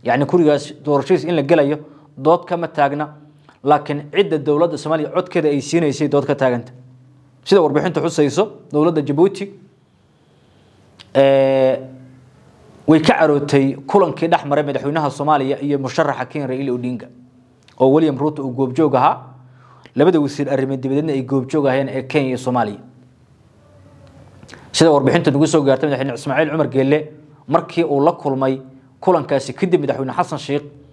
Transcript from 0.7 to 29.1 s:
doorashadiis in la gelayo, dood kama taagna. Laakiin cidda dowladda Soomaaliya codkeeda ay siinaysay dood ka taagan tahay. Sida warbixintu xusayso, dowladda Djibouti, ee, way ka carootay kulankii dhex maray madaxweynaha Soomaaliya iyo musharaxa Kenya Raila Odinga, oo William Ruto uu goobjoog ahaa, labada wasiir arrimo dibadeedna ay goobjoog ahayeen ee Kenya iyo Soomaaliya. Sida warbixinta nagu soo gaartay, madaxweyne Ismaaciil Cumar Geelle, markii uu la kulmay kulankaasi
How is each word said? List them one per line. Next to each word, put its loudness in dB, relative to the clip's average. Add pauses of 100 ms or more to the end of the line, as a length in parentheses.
doorashadiis 2
in -2
la 0
gelayo, 2 (380)
dood 2
kama -4
taagna. -2 (500)
Laakiin 0
cidda 0
dowladda 0
Soomaaliya -4
codkeeda -2
ay 0
siinaysay -2
dood 0
ka 0
taagan 0
tahay. -20 (680)
Sida 6
warbixintu 0
xusayso, 0 (280)
dowladda 0
Djibouti, 0 (1600)
ee, 4 (1080)
way 6
ka 2
carootay 2 (120)
kulankii 0
dhex 0
maray 0
madaxweynaha -4
Soomaaliya -2
iyo -2
musharaxa -2
Kenya -8
Raila -6
Odinga, -6 (760)
oo 6
William 2
Ruto -4
uu -6
goobjoog 0
ahaa, 0 (600)
labada 4
wasiir -4
arrimo -2
dibadeedna -2
ay -2
goobjoog -2
ahayeen 0
ee -6
Kenya -2
iyo -4
Soomaaliya. -2 (1900)
Sida 4
warbixinta 2
nagu 0
soo 2
gaartay, 0
madaxweyne -4
Ismaaciil -2
Cumar -2
Geelle, 0 (360)
markii 0
uu 0
la 2
kulmay -2 (400)
kulankaasi -2